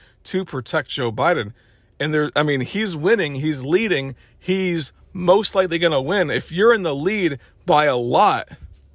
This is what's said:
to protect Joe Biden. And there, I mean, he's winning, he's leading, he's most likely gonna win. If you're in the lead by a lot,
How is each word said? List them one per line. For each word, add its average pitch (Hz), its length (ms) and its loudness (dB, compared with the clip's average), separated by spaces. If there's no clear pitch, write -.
to 190 220 -4
protect 139 440 -4
Joe 120 220 -4
Biden. 127 400 0
And 151 140 -2
there, 151 220 0
I 147 80 2
mean, 139 180 0
he's 196 340 -4
winning, 160 400 0
he's 143 260 -4
leading, 147 540 -2
he's 180 540 -2
most 190 400 2
likely 185 240 0
gonna 165 240 2
win. 165 280 0
If 123 220 -4
you're 208 220 4
in 202 100 -2
the 151 120 -2
lead 165 440 -2
by 151 200 4
a 135 120 2
lot, 135 520 2